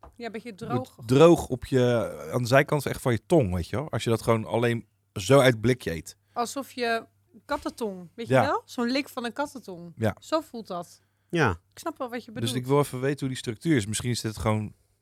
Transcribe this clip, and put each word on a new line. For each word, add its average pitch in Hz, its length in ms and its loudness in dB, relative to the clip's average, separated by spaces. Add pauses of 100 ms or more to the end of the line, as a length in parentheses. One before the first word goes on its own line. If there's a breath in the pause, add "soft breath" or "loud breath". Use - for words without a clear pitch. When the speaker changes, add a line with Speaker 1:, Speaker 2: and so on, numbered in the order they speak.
(160)
Speaker 1:
Ja, 233 100 -12
een 220 60 -10
beetje 226 240 -14
droog. 233 400 -6 (100)
Speaker 2:
droog 151 420 6
op - 180 -6
je, 131 160 2 (520)
aan 123 80 -2
de 117 60 -4
zijkant 143 380 2
echt - 160 -6
van 127 100 0
je 110 140 -2
tong, 117 280 2
weet 90 160 -4
je 101 60 -6
wel. 147 140 -6
Als 120 140 -6
je 120 60 -2
dat 113 120 2
gewoon 113 240 0
alleen 117 400 0 (280)
zo 123 260 4
uit 131 120 8
het 110 100 -6
blikje 120 300 0
eet. - 260 -10 (160)
Speaker 1:
Alsof 240 380 -6
je 233 340 -4 (400)
kattentong, 208 720 -8
weet 226 120 -12
je 127 60 0
Speaker 2:
Ja. 127 80 6
Speaker 1:
wel? 349 240 0
Zo'n 240 260 -4
lik 277 180 -4
van 240 160 4
een 233 80 0
kattentong. 185 600 -10
Speaker 2:
Ja. - 240 0
Speaker 1:
Zo 311 220 0
voelt 233 260 -14
dat. 175 340 -10 (280)
Speaker 3:
Ja. 156 200 2 (220)
Speaker 1:
Ik - 80 -20
snap 330 180 -8
wel 254 120 -8
wat 233 160 -10
je 233 60 -20
bedoelt. 117 220 -4
Speaker 2:
Dus 127 80 -4
ik 123 60 -10
wil 143 120 4
even 131 220 -2
weten 139 180 -2
hoe 135 80 -4
die 131 100 -6
structuur 139 380 -2
is. 101 100 2
Misschien 107 260 -4
is 110 100 -4
dit 110 160 -6
gewoon 107 360 -2 (280)